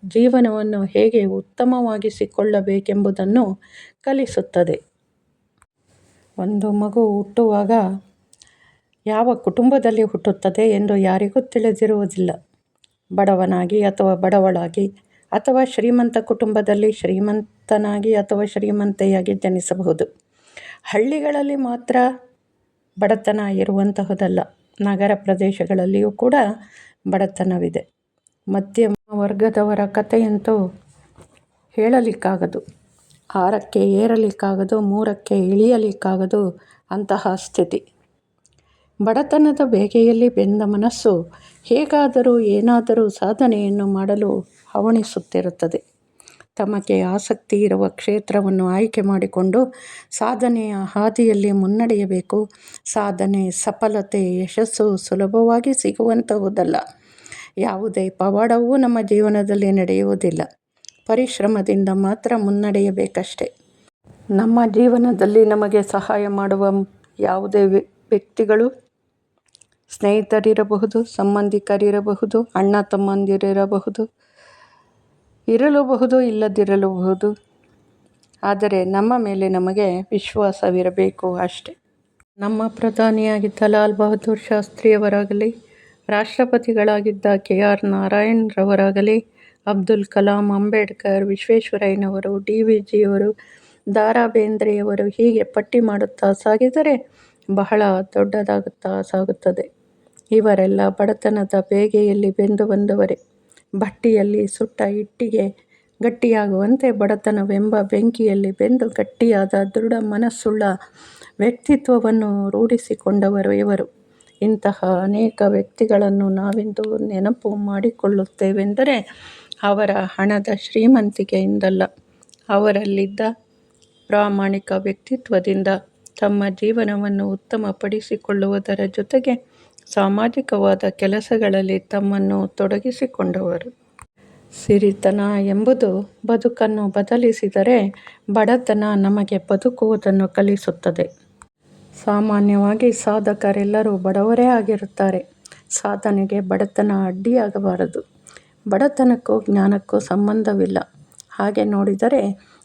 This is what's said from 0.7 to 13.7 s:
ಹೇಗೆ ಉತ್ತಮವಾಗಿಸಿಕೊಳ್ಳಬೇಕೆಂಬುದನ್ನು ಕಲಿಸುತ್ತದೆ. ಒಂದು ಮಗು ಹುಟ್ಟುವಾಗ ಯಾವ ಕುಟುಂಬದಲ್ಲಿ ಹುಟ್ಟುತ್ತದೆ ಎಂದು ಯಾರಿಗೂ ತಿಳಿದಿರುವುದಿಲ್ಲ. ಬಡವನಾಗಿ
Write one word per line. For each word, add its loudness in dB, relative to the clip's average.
ಹೇಗೆ 2
ಉತ್ತಮವಾಗಿಸಿಕೊಳ್ಳಬೇಕೆಂಬುದನ್ನು -2
ಕಲಿಸುತ್ತದೆ. -2
ಒಂದು -2
ಮಗು 0
ಹುಟ್ಟುವಾಗ 0
ಯಾವ 2
ಕುಟುಂಬದಲ್ಲಿ 2
ಹುಟ್ಟುತ್ತದೆ 0
ಎಂದು 2
ಯಾರಿಗೂ 2
ತಿಳಿದಿರುವುದಿಲ್ಲ. 0
ಬಡವನಾಗಿ 2